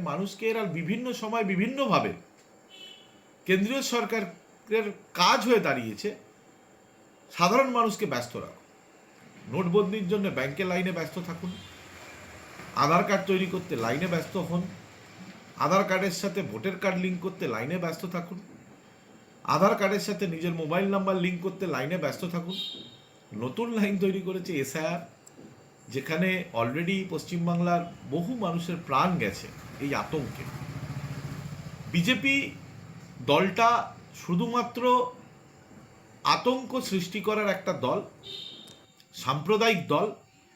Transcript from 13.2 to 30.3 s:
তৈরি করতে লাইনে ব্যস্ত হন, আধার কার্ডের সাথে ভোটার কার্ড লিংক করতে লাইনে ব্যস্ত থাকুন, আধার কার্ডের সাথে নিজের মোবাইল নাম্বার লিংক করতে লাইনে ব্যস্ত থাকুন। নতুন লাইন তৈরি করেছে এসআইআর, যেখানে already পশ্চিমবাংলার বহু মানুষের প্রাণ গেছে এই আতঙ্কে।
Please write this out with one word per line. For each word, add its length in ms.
তৈরি 280
করতে 220
লাইনে 300
ব্যস্ত 300
হন, 260
আধার 240
কার্ডের 340
সাথে 180
ভোটার 320
কার্ড 220
লিংক 160
করতে 240
লাইনে 240
ব্যস্ত 280
থাকুন, 320
আধার 360
কার্ডের 280
সাথে 160
নিজের 280
মোবাইল 320
নাম্বার 300
লিংক 220
করতে 200
লাইনে 380
ব্যস্ত 180
থাকুন। 220
নতুন 240
লাইন 160
তৈরি 240
করেছে 240
এসআইআর, 380
যেখানে 500
already 380
পশ্চিমবাংলার 720
বহু 220
মানুষের 320
প্রাণ 360
গেছে 240
এই 100
আতঙ্কে। 500